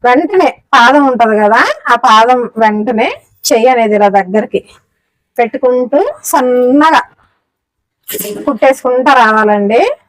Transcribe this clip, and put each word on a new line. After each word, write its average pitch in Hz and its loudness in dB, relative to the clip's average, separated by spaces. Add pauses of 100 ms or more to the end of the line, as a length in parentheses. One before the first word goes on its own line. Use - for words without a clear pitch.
వెంటనే 302 0 (260)
పాదం 262 4
ఉంటది 226 0
కదా, 226 2 (300)
ఆ 240 2 (120)
పాదం 233 4 (220)
వెంటనే 214 -2 (400)
చెయ్యి 233 2
అనేది 220 0
ఇలా 202 2
దగ్గరికి 196 -4 (760)
పెట్టుకుంటూ 254 -2 (300)
సన్నగా 262 0 (1400)
కుట్టేసుకుంటూ 262 0 (100)
రావాలండి. 214 0 (260)